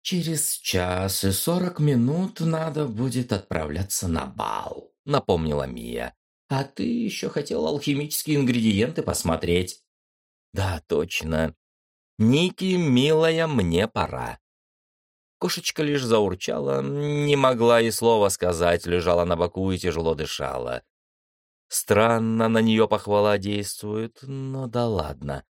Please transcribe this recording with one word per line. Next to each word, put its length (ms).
«Через 520
час 680
и 80
сорок 480
минут 600
надо 480
будет 460
отправляться 720
на 180
бал», 640
напомнила 640
Мия. 460
А 160
ты 200
еще 460
хотел 380
алхимические 720
ингредиенты 640
посмотреть. 800
Да, 340
точно. 680
Ники, 580
милая, 720
мне 400
пора. 520
Кошечка 440
лишь 200
заурчала, 800
не 540
могла 460
и 100
слова 380
сказать, 560
лежала 400
на 100
боку 360
и 60
тяжело 380
дышала. 680
Странно 840
на 100
нее 280
похвала 500
действует, 840
но 460
да 200
ладно. 640